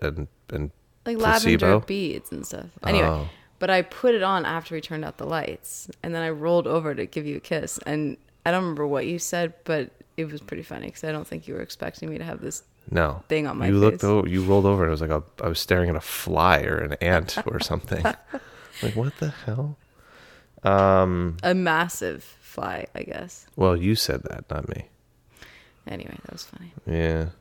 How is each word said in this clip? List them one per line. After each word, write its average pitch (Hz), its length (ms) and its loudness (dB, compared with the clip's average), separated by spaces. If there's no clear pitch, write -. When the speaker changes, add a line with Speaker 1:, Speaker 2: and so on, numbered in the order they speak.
Speaker 1:
and, 76 240 -4
and 73 200 -4
Speaker 2:
Like 233 100 -4
Speaker 1:
placebo? 220 480 4
Speaker 2:
lavender 104 220 6
beads 196 440 -4
and - 140 -10
stuff. - 220 -10
Anyway, - 240 2
Speaker 1:
Oh. 78 220 -2
Speaker 2:
but 185 120 -2
I 185 100 4
put 240 320 0
it 208 100 2
on 185 220 0
after 165 300 -4
we 151 60 -6
turned 156 240 -8
out 156 120 -10
the - 80 -10
lights, - 640 -6
and 170 100 -6
then 165 100 -4
I 160 60 -2
rolled 170 380 2
over 156 260 0
to - 140 -4
give 151 180 -8
you 143 120 -6
a - 20 -8
kiss, - 460 -6
and 151 320 -2
I 170 60 2
don't 185 120 2
remember 151 240 -4
what 143 200 0
you 170 120 -4
said, 170 340 -4
but 156 260 -2
it 160 140 -6
was 147 100 -12
pretty - 220 -12
funny - 280 -12
'cause - 120 -14
I 156 80 -6
don't 156 160 -8
think 160 200 -10
you - 80 -10
were - 60 -6
expecting - 480 -10
me 156 80 -8
to 165 60 -10
have - 180 -10
this - 220 -10
Speaker 1:
No. 80 400 0
Speaker 2:
thing 156 160 0
on - 140 -4
my 107 80 0
Speaker 1:
You 98 100 4
looked 101 240 6
Speaker 2:
face. 101 80 2
Speaker 1:
o-, 104 160 4
you 92 180 0
rolled 98 220 6
over 98 180 6
and 80 60 4
it - 20 2
was 76 100 -2
like 78 100 -2
a, 76 100 2
I - 40 -2
was 82 120 -2
staring 87 320 2
at 78 40 0
a 78 60 -2
fly 82 600 2
or - 180 -2
an 73 220 -4
ant 87 360 2
or - 120 -4
something. - 500 -4
Speaker 2:
<laughs> - 60 -4
Speaker 1:
Like, 110 120 -2
what 123 220 -2
the 156 120 -4
hell? 139 460 -6
Um, 95 800 6
Speaker 2:
A 180 140 2
massive 165 680 0
fly, - 720 -8
I - 80 -10
guess. - 540 -12
Speaker 1:
Well, 92 200 4
you 95 200 2
said 65 340 -2
that, - 220 -12
not 73 180 -6
me. - 200 -10
Speaker 2:
Anyway, - 340 -12
that - 100 -18
was - 120 -14
funny. - 300 -20
Speaker 1:
Yeah. 80 440 0